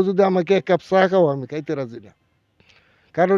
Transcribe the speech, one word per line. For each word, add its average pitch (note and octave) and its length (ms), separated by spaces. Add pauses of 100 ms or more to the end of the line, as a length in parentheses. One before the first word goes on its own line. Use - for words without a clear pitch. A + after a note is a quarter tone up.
যদি F#3+ 200
আমাকে F#3 320
এক F#3 120
কাপ F3+ 220
চা F#3+ 180
খাও, F3+ 200
আমি C#3 200
খাইতে D3+ 280
রাজি A#2+ 240
না, G2+ 120 (1040)
কারণ F#3 220